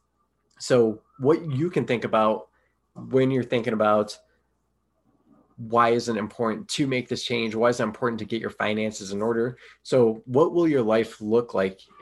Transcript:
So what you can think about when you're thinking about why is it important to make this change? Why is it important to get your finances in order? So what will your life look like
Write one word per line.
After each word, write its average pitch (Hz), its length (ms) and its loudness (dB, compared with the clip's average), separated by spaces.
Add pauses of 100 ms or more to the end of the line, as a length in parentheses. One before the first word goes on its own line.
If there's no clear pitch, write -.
(580)
So 113 420 2 (180)
what 156 320 0
you 143 200 -2
can 139 160 -2
think 117 180 -2
about 110 440 0 (460)
when 127 360 0
you're 131 120 0
thinking 117 300 -2
about 107 460 2 (1400)
why 117 340 2
is 120 180 0
it 113 80 -2
important 107 520 -4
to 147 180 -2
make 127 220 -2
this 117 160 -6
change? 113 300 -4
Why 117 160 2
is 120 100 -2
it 120 40 0
important 113 360 -4
to 107 60 -8
get 113 160 -4
your 107 80 -6
finances 107 600 -4
in 101 120 -6
order? 117 340 -2 (260)
So 113 440 2
what 151 260 2
will 170 160 2
your 139 140 2
life 110 380 0
look 113 340 0
like 95 260 -2 (220)